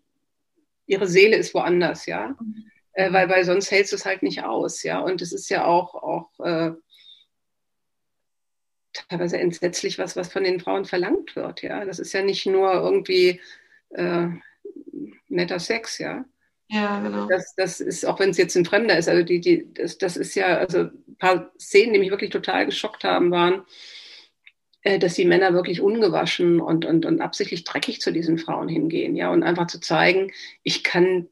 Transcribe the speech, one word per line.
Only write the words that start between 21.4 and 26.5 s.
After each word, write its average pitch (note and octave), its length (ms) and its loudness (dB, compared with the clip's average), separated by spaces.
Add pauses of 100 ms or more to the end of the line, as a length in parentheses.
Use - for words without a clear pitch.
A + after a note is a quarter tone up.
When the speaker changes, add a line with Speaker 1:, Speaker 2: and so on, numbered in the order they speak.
Speaker 1:
Szenen, A3 340 6
die G3 60 6
mich F#3 100 2
wirklich G3 220 -4
total F#3 340 0
geschockt - 380 -6
haben, F3 280 2
waren, F3 320 2 (1160)
äh, G3 180 2
dass F3+ 140 2
die F#3+ 120 2
Männer F3+ 280 4
wirklich F3+ 280 0
ungewaschen F3 800 2